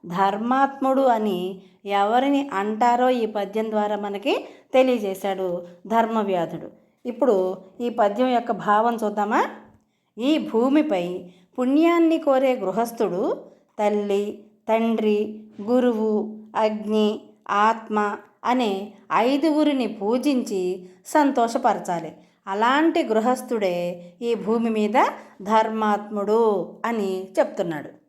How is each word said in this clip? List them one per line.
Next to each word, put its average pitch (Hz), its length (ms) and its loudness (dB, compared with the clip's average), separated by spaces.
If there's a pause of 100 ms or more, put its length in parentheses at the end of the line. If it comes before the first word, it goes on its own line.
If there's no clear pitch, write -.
ధర్మాత్ముడు 247 920 0
అని 208 640 0 (220)
ఎవరిని 247 680 2
అంటారో 240 580 2
ఈ 233 160 0
పద్యం 214 440 -4
ద్వారా 214 260 -2
మనకి 208 520 -4 (260)
తెలియజేశాడు 190 920 0 (200)
ధర్మవ్యాధుడు. 208 840 -2 (360)
ఇప్పుడు 202 520 0 (220)
ఈ 190 80 -4
పద్యం 214 400 0
యొక్క 240 240 0
భావం 214 520 2
చూద్దామా? 208 420 0 (720)
ఈ 285 200 2
భూమిపై 226 880 0 (340)
పుణ్యాన్ని 320 600 4
కోరే 262 380 2
గృహస్థుడు 208 880 -2 (360)
తల్లి, 208 680 -2 (240)
తండ్రి, 214 760 0 (180)
గురువు, 220 800 0 (160)
అగ్ని, 214 640 0 (300)
ఆత్మ 208 680 0 (280)
అనే 208 480 -2 (200)
ఐదుగురిని 277 720 2
పూజించి 208 1040 -2 (180)
సంతోషపరచాలి. 233 1040 0 (340)
అలాంటి 277 560 2
గృహస్థుడే 214 1040 -2 (180)
ఈ 233 120 -2
భూమి 226 360 -2
మీద 220 340 2 (380)
ధర్మాత్ముడు 214 1300 0 (100)
అని 196 440 -4 (100)
చెప్తున్నాడు. 170 720 -4